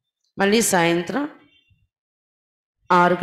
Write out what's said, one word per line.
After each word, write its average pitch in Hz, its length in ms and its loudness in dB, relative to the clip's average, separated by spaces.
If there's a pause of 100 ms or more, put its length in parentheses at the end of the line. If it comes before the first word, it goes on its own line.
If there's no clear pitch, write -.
(380)
మళ్ళీ 202 240 0
సాయంత్రం 175 680 -2 (1600)
ఆరు 175 320 4